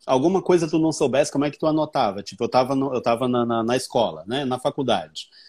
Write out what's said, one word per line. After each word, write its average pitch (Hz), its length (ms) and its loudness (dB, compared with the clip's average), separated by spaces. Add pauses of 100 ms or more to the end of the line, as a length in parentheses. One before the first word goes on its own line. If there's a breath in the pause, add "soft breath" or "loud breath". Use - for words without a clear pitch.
alguma 151 360 2
coisa 170 280 2
tu 160 100 2
não 160 120 2
soubesse, 143 400 0
como 143 140 0
é 143 60 -2
que - 80 -12
tu 160 80 0
anotava?" 143 560 0
Tipo, - 200 -8
eu 113 60 0
tava 127 260 2
no, 135 180 -2
eu 117 80 -2
tava 120 260 0
na, 123 180 0
na, 117 180 -2
na 120 120 0
escola, 92 520 -2
né? 135 180 -4
Na 123 140 -4
faculdade. 117 680 -4 (200 soft breath)